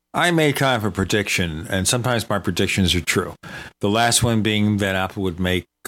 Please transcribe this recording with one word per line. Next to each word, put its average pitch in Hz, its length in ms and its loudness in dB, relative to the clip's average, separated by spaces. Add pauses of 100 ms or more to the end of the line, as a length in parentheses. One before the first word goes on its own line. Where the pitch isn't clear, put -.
(140)
I 165 180 2
made 156 260 2
kind 135 180 2
of 107 80 -2
a 107 80 0
prediction, 90 800 -2
and 95 180 0
sometimes 120 420 -2
my 104 80 0
predictions 92 560 0
are 87 80 0
true. 87 320 -2 (460)
The 101 100 0
last 113 320 4
one 117 200 2
being 104 360 2
that 98 160 0
Apple 95 300 -4
would 90 160 -4
make 90 260 0 (220)